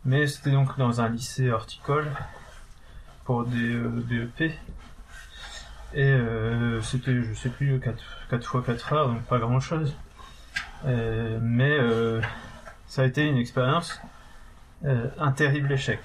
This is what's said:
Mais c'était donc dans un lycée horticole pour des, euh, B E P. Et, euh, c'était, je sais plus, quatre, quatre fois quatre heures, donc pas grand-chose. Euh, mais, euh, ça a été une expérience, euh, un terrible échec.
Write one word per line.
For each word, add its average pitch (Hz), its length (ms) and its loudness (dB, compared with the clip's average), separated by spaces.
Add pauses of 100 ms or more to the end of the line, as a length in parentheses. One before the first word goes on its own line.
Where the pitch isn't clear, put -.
Mais 143 240 4
c'était 143 240 0
donc 135 260 4
dans 120 220 2
un 113 80 2
lycée 117 420 0
horticole 143 560 0 (1160)
pour 120 200 0
des, 117 300 0
euh, 120 140 0
B 117 240 -2
E 117 240 -2
P. 160 220 0 (1400)
Et, 143 100 2
euh, 117 800 2
c'était, 123 380 0
je 110 140 -2
sais 117 140 -4
plus, 131 320 0
quatre, 110 240 -4 (260)
quatre 120 160 -2
fois 123 160 0
quatre 120 300 -2
heures, 151 160 4
donc 113 140 -2
pas 123 160 0
grand-chose. 135 580 0 (880)
Euh, 113 580 0
mais, 123 360 4
euh, 117 420 4 (680)
ça - 160 0
a - 40 6
été 147 200 4
une 143 120 4
expérience, 131 600 0 (840)
euh, 127 240 2 (100)
un 147 140 4
terrible 143 400 2
échec. 131 320 0